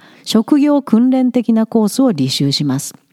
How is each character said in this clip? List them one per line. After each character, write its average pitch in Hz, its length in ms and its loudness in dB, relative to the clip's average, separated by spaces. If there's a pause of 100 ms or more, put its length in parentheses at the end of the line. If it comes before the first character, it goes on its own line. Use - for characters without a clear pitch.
(240)
職 226 360 0
業 285 200 2
訓 247 300 2
練 254 200 0
的 240 220 -2
な 220 140 0
コ 220 180 0
ー 202 40 0
ス - 120 -2
を 269 120 2
履 131 180 -2
修 139 220 -2
し 151 120 -4
ま 135 140 -2
す。 - 160 -10 (180)